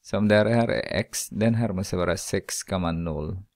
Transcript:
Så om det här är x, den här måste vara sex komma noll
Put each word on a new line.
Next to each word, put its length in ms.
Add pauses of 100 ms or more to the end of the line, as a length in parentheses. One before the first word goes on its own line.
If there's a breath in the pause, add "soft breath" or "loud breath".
Så 180
om 100
det 60
här 340
är 320
x, 280
den 260
här 180
måste 240
vara 200
sex 460
komma 300
noll 500 (140)